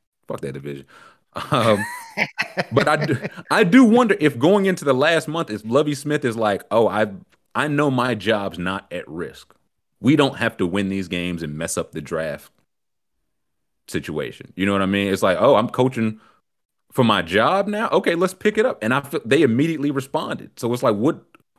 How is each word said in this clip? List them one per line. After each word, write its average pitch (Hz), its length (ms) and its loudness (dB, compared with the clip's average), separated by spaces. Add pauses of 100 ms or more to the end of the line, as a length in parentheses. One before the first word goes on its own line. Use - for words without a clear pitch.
(260)
Fuck - 140 -10
that 69 120 -8
division. 69 340 -14 (640)
Um, 113 280 2 (480)
<laughs> - 460 -8
but - 160 2
I 151 160 0
do, 147 140 -2 (320)
I 202 140 4
do 240 200 8
wonder 220 360 4
if 135 180 2
going 190 280 4
into 185 200 -2
the 135 80 4
last 151 340 2
month, 156 220 -6
if 107 140 -6
Lovie 143 300 0
Smith 147 320 -4
is 113 100 -2
like, 104 340 0
"Oh, 110 180 4
I, 104 220 0 (440)
I 139 140 0
know 147 220 2
my 123 240 0
job's 101 440 -2
not 92 340 -6
at 87 160 -10
risk. 78 460 -14 (460)
We 143 160 4
don't 139 200 2
have 113 220 -2
to 95 80 0
win 95 240 -2
these 95 180 -6
games 87 340 -6
and 73 140 -8
mess 82 220 -6
up - 140 -8
the 78 100 -10
draft 78 500 -8 (1400)
situation." 76 680 -8
You 92 100 -2
know 101 60 0
what 98 100 0
I 95 40 0
mean? 98 240 0
It's 98 120 0
like, 92 180 2
"Oh, 127 160 6
I'm 110 140 2
coaching 113 500 -2 (680)
for 135 140 0
my 104 180 4
job 127 440 2
now? 208 220 -4
Okay, 175 260 2
let's 180 200 0
pick 214 240 -2
it 220 80 2
up." - 160 -4
And 113 100 0
I 139 80 2
feel 139 240 -6
they 139 160 4
immediately 143 500 2
responded. 135 600 -6 (100)
So 117 140 -4
it's 123 80 -4
like, 113 140 2
what, 131 280 -2 (340)